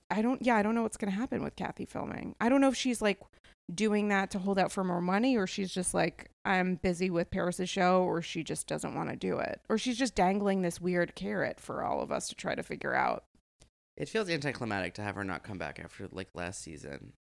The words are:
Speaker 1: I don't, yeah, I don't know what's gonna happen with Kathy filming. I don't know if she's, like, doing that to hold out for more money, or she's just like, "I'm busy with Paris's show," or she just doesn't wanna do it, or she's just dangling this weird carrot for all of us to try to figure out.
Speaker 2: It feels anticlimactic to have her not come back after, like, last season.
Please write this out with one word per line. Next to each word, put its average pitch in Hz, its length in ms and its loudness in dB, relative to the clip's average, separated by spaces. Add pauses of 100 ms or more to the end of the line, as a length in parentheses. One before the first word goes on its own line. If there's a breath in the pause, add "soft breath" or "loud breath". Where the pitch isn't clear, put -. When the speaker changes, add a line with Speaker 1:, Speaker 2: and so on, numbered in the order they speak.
Speaker 1:
I 208 140 0
don't, 254 180 2
yeah, 247 140 4
I 208 80 6
don't 214 100 2
know 233 80 2
what's 220 160 -2
gonna 196 140 -2
happen 214 320 -2
with - 140 -6
Kathy - 280 -6
filming. - 560 -8
I 226 80 4
don't 277 120 6
know 269 80 8
if 247 80 0
she's, 247 260 0
like, 202 160 2 (540 soft breath)
doing 208 340 2
that 196 240 2
to 202 80 -2
hold 190 180 0
out 185 140 2
for 196 120 -2
more 175 180 0
money, 208 360 4
or 190 80 2
she's 190 260 -4
just - 220 -2
like, 175 360 0 (140)
"I'm 185 320 2
busy 185 360 0
with 170 180 2
Paris's 180 400 0
show," 185 340 6
or 170 200 0
she 165 200 -6
just 156 240 -6
doesn't 147 280 -4
wanna 143 200 -4
do 190 220 -2
it, - 320 -4
or 220 80 4
she's 240 200 0
just 247 180 0
dangling 196 480 4
this 170 180 -2
weird 175 340 2
carrot 190 440 -4
for - 240 -6
all - 180 0
of - 100 -4
us - 180 -2
to - 60 -12
try - 200 -2
to - 80 -4
figure - 320 -4
out. - 300 0 (680)
Speaker 2:
It 147 140 -6
feels 214 200 -2
anticlimactic 120 640 -2
to 104 80 -8
have 101 120 -4
her 101 80 -4
not 92 200 -4
come 101 160 -10
back 76 200 -8
after, 82 320 -12
like, 92 220 -10
last 87 280 -6
season. 73 520 -12 (120)